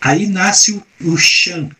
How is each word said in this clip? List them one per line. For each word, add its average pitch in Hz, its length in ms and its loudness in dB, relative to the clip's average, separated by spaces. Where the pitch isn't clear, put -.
Aí 160 280 0
nasce 196 440 2
o, 202 100 -8
o 165 160 0
Shan, 151 640 0